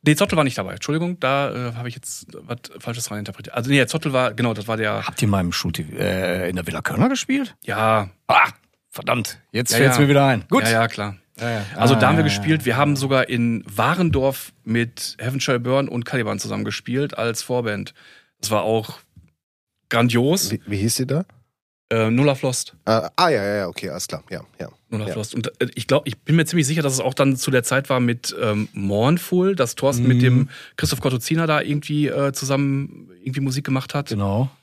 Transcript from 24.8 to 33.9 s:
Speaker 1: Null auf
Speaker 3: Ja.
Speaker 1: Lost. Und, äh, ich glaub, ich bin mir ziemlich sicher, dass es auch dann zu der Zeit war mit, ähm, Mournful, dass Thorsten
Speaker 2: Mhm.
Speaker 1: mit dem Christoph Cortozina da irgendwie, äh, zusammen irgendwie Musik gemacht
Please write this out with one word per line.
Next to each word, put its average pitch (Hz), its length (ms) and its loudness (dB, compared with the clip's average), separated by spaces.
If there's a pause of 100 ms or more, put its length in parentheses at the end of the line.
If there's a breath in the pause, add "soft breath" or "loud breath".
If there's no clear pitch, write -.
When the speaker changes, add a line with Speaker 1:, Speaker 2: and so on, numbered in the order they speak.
Speaker 1:
Null 107 120 -4
auf 104 60 -6
Speaker 3:
Ja. 82 60 -6
Speaker 1:
Lost. - 200 -8
Und, 117 120 -4 (160)
äh, 127 120 0
ich 117 120 -8
glaub, 139 200 2
ich 123 120 -8
bin 151 180 2
mir 165 80 6
ziemlich 160 220 0
sicher, 160 160 0
dass 139 100 0
es 131 80 -2
auch 127 140 -2
dann 135 220 4
zu 135 140 -4
der 127 120 4
Zeit 135 260 0
war 127 120 2
mit, 120 380 -2
ähm, 107 360 0
Mournful, 156 840 2
dass 180 180 0
Thorsten 131 280 0
Speaker 2:
Mhm. 123 60 4
Speaker 1:
mit 123 140 6
dem 127 260 6 (280 loud breath)
Christoph - 240 -2
Cortozina 135 460 0
da 151 160 2
irgendwie, 147 460 0
äh, 139 240 0
zusammen 139 760 -2 (120)
irgendwie 131 180 -6
Musik 139 240 -2
gemacht 131 300 -4